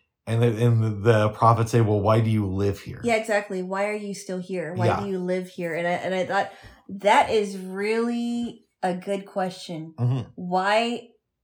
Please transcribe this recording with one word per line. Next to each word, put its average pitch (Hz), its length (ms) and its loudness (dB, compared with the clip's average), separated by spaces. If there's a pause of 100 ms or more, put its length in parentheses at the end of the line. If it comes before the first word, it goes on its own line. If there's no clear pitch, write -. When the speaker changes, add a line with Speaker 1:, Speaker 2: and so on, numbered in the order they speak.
(260)
Speaker 1:
and 113 160 0
the, 120 40 4 (200)
and 110 380 2
the 107 260 6
prophets 113 400 4
say, 117 100 4
"Well, 104 200 2
why 110 200 4
do 110 100 2
you 107 160 2
live 95 340 -2
here?" - 240 -14
Speaker 2:
Yeah, 233 120 2
exactly. 208 460 -2
"Why 190 240 -2
are 208 80 -4
you 202 200 -8
still 185 240 -8
here? 180 360 -6
Why 208 120 0
Speaker 1:
Yeah. 190 140 2
Speaker 2:
do 202 80 -6
you 190 100 -2
live 185 300 -2
here?" 170 260 -6
And 170 120 -2
I, 175 60 2
and 180 220 -2
I 185 100 0
thought, 185 260 -2 (500)
that 240 300 4
is 202 280 0
really 233 1080 -4 (180)
a 185 120 0
good 196 320 -6
question. 180 720 -6
Speaker 1:
Mm-hmm. 123 360 0
Speaker 2:
Why, 202 720 0 (360)